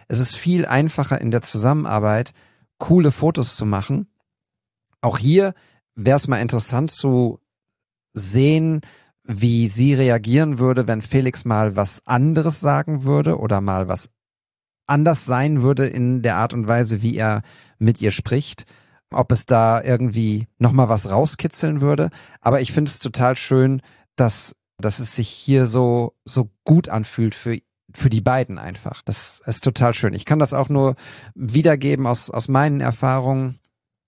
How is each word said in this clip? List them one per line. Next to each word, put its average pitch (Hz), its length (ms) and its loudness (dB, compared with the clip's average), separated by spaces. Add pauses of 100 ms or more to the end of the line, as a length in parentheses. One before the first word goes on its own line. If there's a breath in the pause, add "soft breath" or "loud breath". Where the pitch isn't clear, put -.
es 113 120 -2
ist - 160 -4
viel 175 280 0
einfacher 139 560 -2
in 117 100 -4
der 117 120 0
Zusammenarbeit, 107 920 0 (460 soft breath)
coole 160 340 4
Fotos 151 440 -2
zu 107 100 -4
machen. 107 400 -2 (960)
Auch 120 160 0
hier 180 360 2 (400 soft breath)
wär's 127 340 0
mal 120 120 0
interessant 120 500 -2
zu 123 500 0 (720)
sehen, 147 680 2 (440 soft breath)
wie 117 440 0
sie 127 260 2
reagieren 127 640 2
würde, 127 300 2
wenn 110 140 -2
Felix 127 420 -2
mal 107 320 0
was - 300 -4
anderes 151 540 0
sagen 143 440 -2
würde 147 340 0
oder 104 220 0
mal 95 280 -2
was - 220 -8 (760)
anders 151 380 2
sein 131 380 0
würde 135 240 2
in 123 360 -2
der 113 140 0
Art 113 160 0
und 113 140 -4
Weise, 113 360 0
wie 113 140 -2
er 107 260 0 (360 loud breath)
mit 110 220 2
ihr 107 100 2
spricht, - 560 -6 (460 soft breath)
ob 123 200 0
es - 140 0
da 113 360 4
irgendwie 113 640 -2 (100)
nochmal 120 300 4
was 107 220 0
rauskitzeln 151 680 -2
würde. 147 300 0 (300 loud breath)
Aber 131 200 2
ich 123 120 -4
finde 151 180 0
es - 80 -10
total 123 380 0
schön, 131 460 2 (340 soft breath)
dass, - 380 -2 (240)
dass 104 200 -4
es 117 180 -10
sich 117 120 -4
hier 135 380 2
so, 120 480 0 (100)
so 117 260 -2 (140)
gut 160 240 4
anfühlt 110 460 -4
für, 113 240 -8 (340)
für - 180 2
die 107 100 0
beiden 123 380 -2
einfach. - 440 -14
Das - 440 -10
ist - 180 -6
total 120 300 2
schön. - 200 -2
Ich - 100 -8
kann 151 140 2
das 143 160 0
auch 135 140 0
nur 135 280 2 (380 loud breath)
wiedergeben 135 720 2
aus, 120 240 -2
aus 117 180 -6
meinen 139 320 2
Erfahrungen. 131 800 -2 (500)